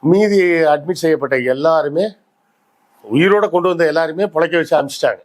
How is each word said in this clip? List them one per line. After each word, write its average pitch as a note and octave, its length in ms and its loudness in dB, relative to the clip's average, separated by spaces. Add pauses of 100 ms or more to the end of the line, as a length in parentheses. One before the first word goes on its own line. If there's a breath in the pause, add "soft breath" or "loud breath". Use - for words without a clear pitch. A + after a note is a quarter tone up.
மீதி G3 420 2
அட்மிட் D#3+ 600 0
செய்யப்பட்ட C#3 360 0
எல்லாருமே, D#3 760 -2 (960)
உயிரோட G3 360 2
கொண்டு F3 180 0
வந்த E3+ 180 0
எல்லாருமே D#3+ 420 -2
பிழைக்க E3+ 300 -2
வச்சு D#3+ 200 0
அனுப்பிச்சிட்டாங்க. C3+ 480 -2